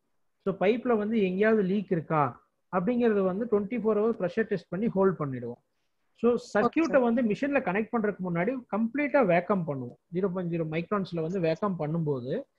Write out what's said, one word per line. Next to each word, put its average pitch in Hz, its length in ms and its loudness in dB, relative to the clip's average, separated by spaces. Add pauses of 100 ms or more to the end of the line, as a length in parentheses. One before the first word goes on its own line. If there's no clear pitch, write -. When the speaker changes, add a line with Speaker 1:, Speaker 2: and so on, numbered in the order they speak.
(440)
Speaker 1:
So 190 160 -2
பைப்ல 233 380 2
வந்து 214 240 0
எங்கேயாவது 202 420 2
leak 190 280 0
இருக்கா 151 500 0 (300)
அப்படிங்கறது 208 520 2
வந்து 190 220 0
ட்வென்டி 214 340 0
ஃபோர் 208 180 0
ஹவர்ஸ் 226 220 0
pressure 180 240 -2
test 208 260 -4
பண்ணி 202 180 -2
hold 190 320 2
பண்ணிடுவோம். 123 420 -6 (540)
So 233 160 2
Speaker 2:
ஓகே 240 40 2
Speaker 1:
சர்க்யூட்டை 254 680 2
Speaker 2:
சார். - 0 -
Speaker 1:
வந்து 233 200 2
மிஷின்ல 262 400 0
connect 208 300 -2
பண்றதுக்கு 208 380 -2
முன்னாடி 175 260 0 (200)
கம்ப்ளீட்டா 277 500 0
vacuum 180 420 2
பண்ணுவோம். 127 300 -8 (160)
ஜீரோ 185 140 -2
பாயிண்ட் 175 260 -4
ஜீரோ 165 180 -2
மைக்ரான்ஸ்ல 170 500 -4
வந்து 175 180 -4
vacuum 165 400 0
பண்ணும்போது 151 600 -2 (180)